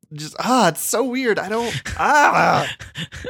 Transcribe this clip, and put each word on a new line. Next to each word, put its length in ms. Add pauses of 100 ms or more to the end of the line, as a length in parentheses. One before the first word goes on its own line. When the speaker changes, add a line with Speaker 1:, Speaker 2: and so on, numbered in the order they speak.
(140)
Speaker 1:
just, 260
ah, 300
it's 140
so 200
weird. 360
I 100
don't, 400
Speaker 2:
<laughs> 80
Speaker 1:
ah. 680 (640)